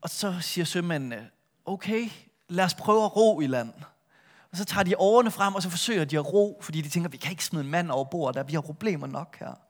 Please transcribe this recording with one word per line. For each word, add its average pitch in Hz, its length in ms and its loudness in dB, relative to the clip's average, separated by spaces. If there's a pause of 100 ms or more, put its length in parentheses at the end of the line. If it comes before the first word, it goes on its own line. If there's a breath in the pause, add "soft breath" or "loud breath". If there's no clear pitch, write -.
Og 170 80 -8
så 185 300 -4
siger 170 260 -4
sømændene, 139 640 -4 (360)
"Okay, 214 440 -4 (400)
lad 180 160 2
os 170 80 0
prøve 214 320 4
at 202 100 -2
ro 214 260 6
i 143 60 0
land." 120 260 -2 (760 soft breath)
Og 180 60 -10
så 196 80 -4
tager 196 180 2
de 185 140 2
årene 220 340 6
frem, 196 240 0
og 190 80 -2
så 185 60 -4
forsøger 175 360 0
de 147 120 -2
at 147 160 -2
ro, 202 280 4
fordi 160 200 -6
de 147 80 -6
tænker, 170 200 -2
"Vi 135 80 -16
kan 147 140 -6
ikke 180 140 -6
smide 156 180 -4
en 139 80 -6
mand 170 200 0
over 135 140 0
bord, 139 280 -2
der, 135 100 -4
vi 139 100 -8
har 160 80 0
problemer 151 460 -4
nok 139 320 -10
her." 127 140 -10 (160)